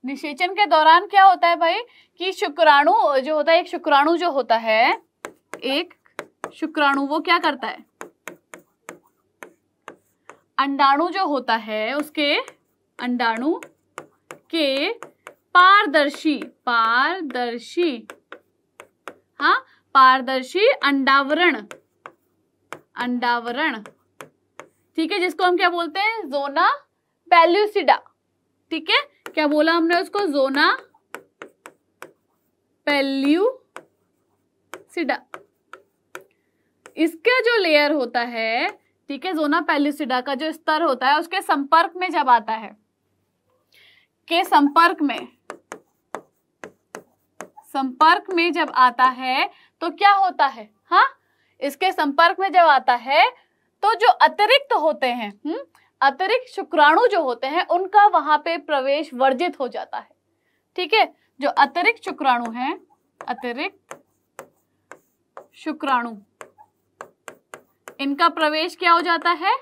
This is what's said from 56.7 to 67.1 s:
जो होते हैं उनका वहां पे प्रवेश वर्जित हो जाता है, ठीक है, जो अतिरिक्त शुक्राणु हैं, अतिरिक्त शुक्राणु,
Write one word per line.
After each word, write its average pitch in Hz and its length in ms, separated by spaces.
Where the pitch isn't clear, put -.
जो 381 160
होते 254 240
हैं 311 200
उनका 381 420
वहां 302 300
पे 330 200
प्रवेश 285 560
वर्जित 269 440
हो 254 100
जाता - 280
है, - 120
ठीक 359 180
है, 415 120
जो 262 100
अतिरिक्त 349 540
शुक्राणु 247 480
हैं, 254 280
अतिरिक्त 254 760
शुक्राणु, 262 600